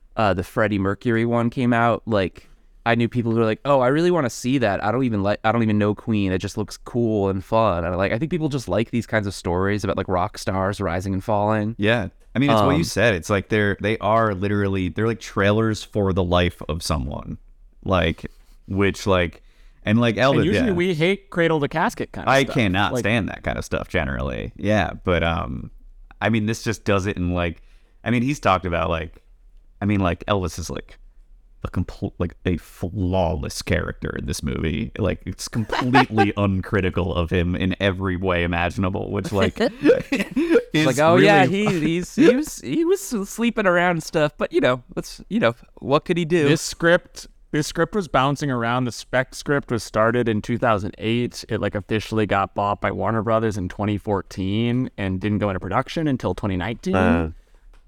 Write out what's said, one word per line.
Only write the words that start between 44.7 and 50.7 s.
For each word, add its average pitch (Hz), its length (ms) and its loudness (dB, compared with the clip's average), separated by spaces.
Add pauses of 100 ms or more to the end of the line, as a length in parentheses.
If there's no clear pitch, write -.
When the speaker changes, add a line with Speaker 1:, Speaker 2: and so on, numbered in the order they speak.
Speaker 1:
let's, - 360 -10
you 214 100 0
know, 117 140 2 (220)
what - 280 0
could 170 140 0
he 175 60 0
do?" 160 240 2
Speaker 3:
This 156 120 4
script, - 640 0 (240)
this 151 160 -2
script - 280 -2
was 202 140 -2
bouncing 139 420 0
around. 123 340 0
The 120 80 -4
spec - 420 -4
script - 360 -2
was 117 120 0
started 113 460 2
in 107 140 0
two 120 160 -4
thousand 110 400 0